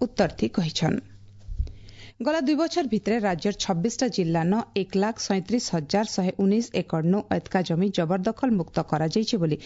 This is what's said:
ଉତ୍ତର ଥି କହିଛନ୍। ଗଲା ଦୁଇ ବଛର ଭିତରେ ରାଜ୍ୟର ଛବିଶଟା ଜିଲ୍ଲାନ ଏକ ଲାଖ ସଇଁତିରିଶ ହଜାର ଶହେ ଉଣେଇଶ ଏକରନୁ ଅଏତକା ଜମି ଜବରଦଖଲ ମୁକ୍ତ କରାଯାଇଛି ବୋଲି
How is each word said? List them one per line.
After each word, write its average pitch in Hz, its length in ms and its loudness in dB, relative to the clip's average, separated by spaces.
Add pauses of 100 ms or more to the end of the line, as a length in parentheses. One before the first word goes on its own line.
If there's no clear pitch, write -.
ଉତ୍ତର 214 380 2
ଥି 220 100 0
କହିଛନ୍। 165 500 0 (1200)
ଗଲା 302 200 0
ଦୁଇ 294 140 2
ବଛର 330 320 2
ଭିତରେ 220 320 0
ରାଜ୍ୟର 202 400 0
ଛବିଶଟା 202 500 0
ଜିଲ୍ଲାନ 170 500 2 (160)
ଏକ 190 240 -2
ଲାଖ 214 200 0
ସଇଁତିରିଶ 202 520 0
ହଜାର 185 360 0
ଶହେ 185 300 0
ଉଣେଇଶ 202 380 2
ଏକରନୁ 170 520 0
ଅଏତକା 185 360 0
ଜମି 170 280 0
ଜବରଦଖଲ 190 640 0
ମୁକ୍ତ 165 300 0
କରାଯାଇଛି 165 520 0
ବୋଲି 160 300 0